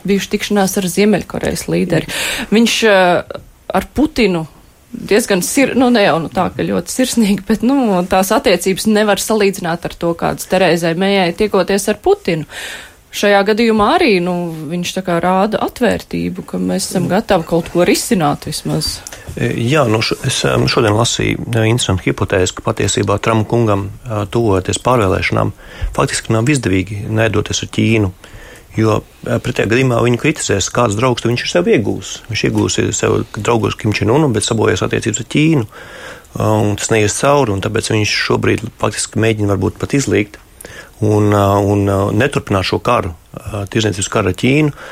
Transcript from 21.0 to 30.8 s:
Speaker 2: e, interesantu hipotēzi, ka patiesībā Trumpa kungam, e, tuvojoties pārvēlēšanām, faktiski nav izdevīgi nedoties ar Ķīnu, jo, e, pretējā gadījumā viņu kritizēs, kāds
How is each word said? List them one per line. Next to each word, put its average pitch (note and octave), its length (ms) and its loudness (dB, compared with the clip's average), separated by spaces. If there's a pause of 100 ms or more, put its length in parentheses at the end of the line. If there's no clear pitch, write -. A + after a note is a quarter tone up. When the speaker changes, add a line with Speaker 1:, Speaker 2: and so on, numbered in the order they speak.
Speaker 2:
e, A2+ 240 0
interesantu A2 400 0
hipotēzi, F#2 480 0
ka - 80 -12
patiesībā G#2 560 0
Trumpa A2 300 0
kungam, G#2 400 0 (100)
e, G#2+ 320 -6
tuvojoties G2+ 480 0
pārvēlēšanām, G#2 720 0 (400)
faktiski - 400 -2
nav A2+ 160 0
izdevīgi G2+ 540 -2 (100)
nedoties G#2+ 540 0
ar - 100 -10
Ķīnu, G#2+ 320 2 (720)
jo, G#2+ 220 2 (240)
e, A#2+ 180 -2
pretējā B2 300 -2
gadījumā B2+ 320 2
viņu A#2+ 160 2
kritizēs, C#3+ 500 -2
kāds A#2 240 0